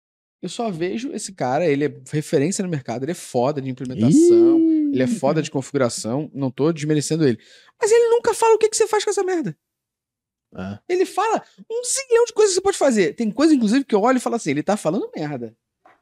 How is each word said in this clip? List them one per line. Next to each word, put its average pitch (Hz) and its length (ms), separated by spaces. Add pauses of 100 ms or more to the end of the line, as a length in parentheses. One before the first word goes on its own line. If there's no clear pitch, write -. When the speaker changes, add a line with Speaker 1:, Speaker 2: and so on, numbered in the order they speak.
(420)
Speaker 1:
Eu 180 80
só 226 220
vejo 190 420
esse 208 200
cara, 143 340
ele 143 180
é 135 80 (180)
referência 156 520
no 185 60
mercado, 131 340
ele 147 80
é 180 40
foda 135 460
de 131 80
implementação, 320 880
Speaker 2:
Ih. 320 320
Speaker 1:
ele 131 120
é 127 40
foda 156 340
de - 100
configuração, 131 840
não 135 160
tô 143 240
desmerecendo 156 540
ele. 117 100 (420)
Mas 403 120
ele 466 180
nunca 466 240
fala 453 220
o - 20
que 440 120
que - 60
você 427 120
faz 427 180
com 415 60
essa 392 120
merda. 330 320 (1000)
Speaker 2:
É. 95 220 (100)
Speaker 1:
Ele 370 180
fala 403 360 (300)
um 466 120
zilhão 494 420
de 466 80
coisas 427 200
que - 20
você 381 60
pode 381 160
fazer. 220 380
Tem 220 160
coisa, 302 240
inclusive, 240 280
que - 120
eu 196 60
olho 254 160
e 240 40
falo 233 140
assim, 202 160
"Ele 143 100
tá 196 160
falando 220 380
merda." 131 400 (460)